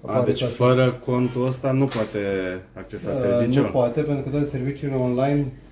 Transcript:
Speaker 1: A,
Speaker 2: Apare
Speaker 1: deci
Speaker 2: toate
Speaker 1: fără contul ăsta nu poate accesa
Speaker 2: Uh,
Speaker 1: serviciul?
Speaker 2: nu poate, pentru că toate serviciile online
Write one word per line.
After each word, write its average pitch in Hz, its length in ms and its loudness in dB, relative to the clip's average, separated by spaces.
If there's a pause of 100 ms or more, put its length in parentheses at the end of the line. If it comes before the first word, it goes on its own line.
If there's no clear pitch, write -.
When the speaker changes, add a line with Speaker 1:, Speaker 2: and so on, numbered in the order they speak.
Speaker 1:
A, - 120 -8
Speaker 2:
Apare 123 120 2
Speaker 1:
deci 123 140 0
Speaker 2:
toate 120 140 -2
Speaker 1:
fără 127 400 4 (120)
contul 123 420 0
ăsta 131 260 -2
nu 135 120 4
poate 110 340 -2 (540)
accesa 95 380 -10
Speaker 2:
Uh, 98 60 -2
Speaker 1:
serviciul? 120 460 2
Speaker 2:
nu 107 80 0
poate, 123 300 0
pentru 143 240 -2
că 131 60 -6
toate 143 160 -2
serviciile 139 480 -6
online 131 500 0 (280)